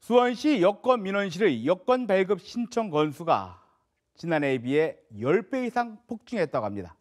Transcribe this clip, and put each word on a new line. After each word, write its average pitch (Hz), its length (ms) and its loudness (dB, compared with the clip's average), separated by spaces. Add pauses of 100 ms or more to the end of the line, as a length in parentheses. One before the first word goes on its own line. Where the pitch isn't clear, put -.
수원시 247 600 2
여권 208 400 2
민원실의 185 640 -2
여권 233 400 0
발급 190 340 0
신청 233 480 -6
건수가 151 720 -2 (520)
지난해에 147 440 0
비해 139 380 0 (240)
열 156 220 2
배 254 240 -4
이상 233 400 -4
폭증했다고 170 580 -4
합니다. 101 360 -8